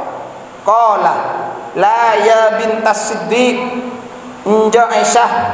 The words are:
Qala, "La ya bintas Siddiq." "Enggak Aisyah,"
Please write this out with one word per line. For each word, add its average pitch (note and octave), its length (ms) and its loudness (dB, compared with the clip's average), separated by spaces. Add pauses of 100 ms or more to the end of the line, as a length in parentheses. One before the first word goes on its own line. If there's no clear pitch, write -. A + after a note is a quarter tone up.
(680)
Qala, G3+ 480 2 (640)
"La A3 400 2
ya A3 400 4
bintas A3 480 0
Siddiq." A#3+ 800 -2 (560)
"Enggak A3 440 4
Aisyah," A3+ 440 2 (220)